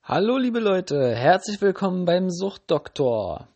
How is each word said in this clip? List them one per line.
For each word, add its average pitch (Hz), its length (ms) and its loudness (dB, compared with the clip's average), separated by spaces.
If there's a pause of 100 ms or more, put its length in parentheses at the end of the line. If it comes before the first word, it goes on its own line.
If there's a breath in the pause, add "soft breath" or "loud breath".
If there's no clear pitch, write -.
Hallo 208 280 2
liebe 240 240 -2
Leute, 147 520 0
herzlich 175 460 2
willkommen 185 460 0
beim 180 240 2
Suchtdoktor. 147 1300 -2